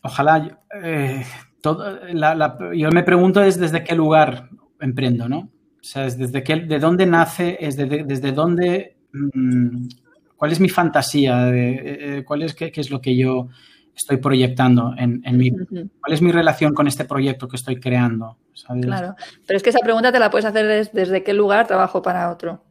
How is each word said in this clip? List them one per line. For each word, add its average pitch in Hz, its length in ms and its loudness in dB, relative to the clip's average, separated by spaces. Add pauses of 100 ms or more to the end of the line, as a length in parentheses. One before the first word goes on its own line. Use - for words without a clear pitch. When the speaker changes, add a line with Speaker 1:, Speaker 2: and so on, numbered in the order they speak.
Speaker 1:
ojalá, 151 560 0 (240)
eh, 139 420 -4 (360)
todo, 185 380 -4 (140)
la, 156 220 2
la, 151 220 -2 (180)
yo 156 160 2
me 170 120 4
pregunto 180 380 4
es 190 180 4
desde 165 240 -2
qué 165 120 -2
lugar 151 540 2 (300)
emprendo, 127 480 -2
¿no? 143 120 -4 (400)
O - 40 -20
sea, 135 220 -8
es 123 120 -6
desde 131 260 -6
qué, 160 140 -2
de 160 220 -4
dónde 175 280 4
nace, 170 520 0
es 147 160 -6
de, 139 120 -2
de, 147 160 -4
desde 139 280 -2
dónde, 175 680 0 (160)
mm, 127 760 -2 (480)
cuál 165 160 -2
es 170 80 -2
mi 185 100 6
fantasía, 139 760 2
de, 123 260 2
eh, 143 480 -10
eh, 131 40 -12
cuál 147 200 -6
es, 151 100 -6
qué, 160 180 -8
qué 151 100 -8
es 135 100 -6
lo 131 100 -8
que 127 160 0
yo 127 300 0 (480)
estoy - 220 -2
proyectando 127 760 2
en, 123 300 -2
en 127 120 2
mi, 127 140 4
Speaker 2:
Ujú. 180 380 -8 (100)
Speaker 1:
cuál - 140 -4
es 151 80 0
mi 175 100 4
relación 160 440 2
con 147 120 2
este 139 180 -4
proyecto 135 420 -4
que 127 80 -12
estoy 127 240 -6
creando, 117 580 -2 (160)
¿sabes? 123 320 -8
Speaker 2:
Claro, 185 300 -6 (320)
pero 196 100 0
es 190 60 -4
que 240 80 4
esa 240 80 4
pregunta 226 320 2
te 247 80 2
la 214 100 4
puedes 214 160 0
hacer 214 220 0
des-, 214 260 0
desde 190 300 0
qué 202 100 -2
lugar 208 320 2
trabajo 185 380 0
para 180 280 -2
otro 170 400 -10